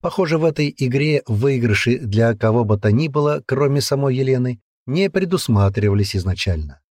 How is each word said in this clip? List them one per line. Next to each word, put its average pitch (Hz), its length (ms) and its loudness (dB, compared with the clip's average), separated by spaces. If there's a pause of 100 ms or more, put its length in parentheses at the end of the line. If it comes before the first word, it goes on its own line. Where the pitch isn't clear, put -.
Похоже, 170 360 -2
в 156 80 0
этой 151 320 0
игре 139 500 0
выигрыши 117 720 0
для 113 360 2
кого 113 280 0
бы 104 160 0
то 104 120 2
ни 147 180 2
было, 147 360 -2
кроме 139 360 0
самой 139 340 0
Елены, 127 460 0 (240)
не 170 240 0
предусматривались 101 1040 0
изначально. 87 640 -4 (120)